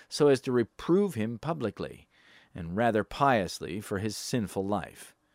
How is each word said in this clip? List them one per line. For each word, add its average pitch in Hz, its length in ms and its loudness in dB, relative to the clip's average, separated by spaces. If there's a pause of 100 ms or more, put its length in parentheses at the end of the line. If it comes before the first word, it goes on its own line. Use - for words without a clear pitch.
so 147 200 4
as 135 140 6
to 131 100 -2
reprove 165 640 2
him 113 240 -4
publicly, 113 680 -6 (460)
and 87 220 -8
rather 110 280 2
piously, 107 760 0
for 104 180 -6
his 104 180 -4
sinful 101 500 -4
life. - 480 -6 (200)